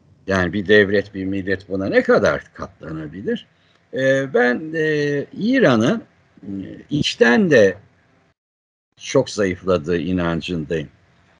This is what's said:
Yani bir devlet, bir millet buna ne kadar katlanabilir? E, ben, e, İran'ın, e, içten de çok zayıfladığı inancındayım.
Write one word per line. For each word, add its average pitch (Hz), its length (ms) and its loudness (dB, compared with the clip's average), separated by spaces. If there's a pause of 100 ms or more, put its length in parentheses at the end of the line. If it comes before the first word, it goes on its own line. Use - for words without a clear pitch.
(260)
Yani 92 260 0
bir 95 160 -4
devlet, 104 460 4
bir 95 100 -6
millet 95 440 -6
buna 95 180 -4
ne 226 160 2
kadar 95 420 0 (100)
katlanabilir? 85 920 -10 (480)
E, 135 400 0
ben, 233 400 0
e, 147 580 -2
İran'ın, 139 680 2 (400)
e, 104 60 -14 (420)
içten 226 600 2
de 101 260 6 (1200)
çok - 300 0
zayıfladığı 90 680 -2
inancındayım. 85 920 -4 (520)